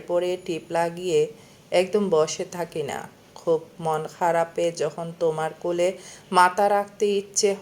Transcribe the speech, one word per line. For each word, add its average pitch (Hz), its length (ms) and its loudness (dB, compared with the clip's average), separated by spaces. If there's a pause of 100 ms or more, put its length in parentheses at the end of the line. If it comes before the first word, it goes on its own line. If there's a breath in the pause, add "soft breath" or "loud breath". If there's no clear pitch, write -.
পরে 180 380 0
টিপ 160 240 -6
লাগিয়ে 170 580 0 (440 loud breath)
একদম 190 380 2
বসে 156 360 2
থাকি 170 380 -8
না। - 260 -8 (260)
খুব - 240 0 (200)
মন 160 220 -2 (180)
খারাপে 170 520 0
যখন 165 480 -6
তোমার 160 340 0
কোলে 175 400 0 (380 loud breath)
মাথা 185 380 6
রাখতে 202 360 0
ইচ্ছে 202 560 0